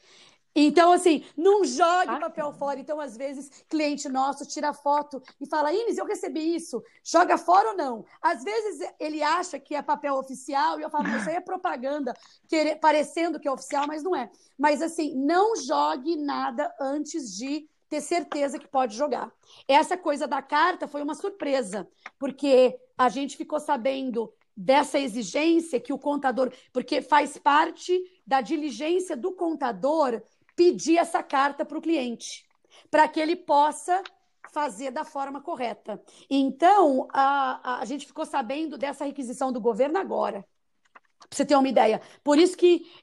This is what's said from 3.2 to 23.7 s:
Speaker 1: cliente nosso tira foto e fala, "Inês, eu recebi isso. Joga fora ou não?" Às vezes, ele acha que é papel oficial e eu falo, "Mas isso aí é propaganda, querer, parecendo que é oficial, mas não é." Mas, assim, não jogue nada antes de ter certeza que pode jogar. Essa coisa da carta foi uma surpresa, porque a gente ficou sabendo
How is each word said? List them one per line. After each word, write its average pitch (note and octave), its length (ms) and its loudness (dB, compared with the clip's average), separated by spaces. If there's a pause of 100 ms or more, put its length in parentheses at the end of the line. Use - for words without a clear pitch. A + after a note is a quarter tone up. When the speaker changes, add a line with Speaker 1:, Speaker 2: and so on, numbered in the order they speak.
Speaker 1:
cliente D4 400 -2
nosso C4+ 360 -2
tira D4 280 -4
foto D4 500 -4 (180)
e C#4 60 -10
fala, D4+ 260 -2
"Inês, G4+ 260 -2
eu - 60 -6
recebi E4 520 -4
isso. D#4+ 260 -8 (220)
Joga E4+ 340 2
fora F#4+ 320 4
ou G4+ 60 -8
não?" B3 280 -6 (160)
Às D#4 220 0
vezes, G4+ 460 -6 (100)
ele D4+ 240 -6
acha E4 380 -2
que - 140 -10
é C#4+ 80 -4
papel C#4+ 320 -2
oficial C#4 680 -4
e - 20 -8
eu D#4 80 -8
falo, D4+ 140 -2
"Mas A3 160 -2
isso G#3+ 100 -4
aí E4 60 -2
é F4+ 40 -4
propaganda, D4 720 -6 (360)
querer, D4+ 280 0
parecendo D4+ 640 0
que - 80 -14
é C#4 60 0
oficial, C#4 340 -4
mas D4+ 160 -8
não F4 140 -2
é." B3 140 -6 (280)
Mas, D4 240 2
assim, E4 320 -4
não F4 400 2
jogue D4 640 -2
nada C4+ 640 -4
antes C#4 560 -6
de C#4 320 -8 (200)
ter D4+ 120 -6
certeza D4 580 -4
que - 80 -18
pode B3+ 300 -2
jogar. A#3+ 360 -4 (360)
Essa D4+ 280 4
coisa D4+ 300 -4
da C4+ 160 -6
carta D#4 460 0
foi D4 140 -8
uma D4 120 -4
surpresa, C4+ 720 -4 (300)
porque B3+ 600 4 (180)
a B3+ 120 4
gente C4 280 -4
ficou - 240 -6
sabendo C4 720 -4 (240)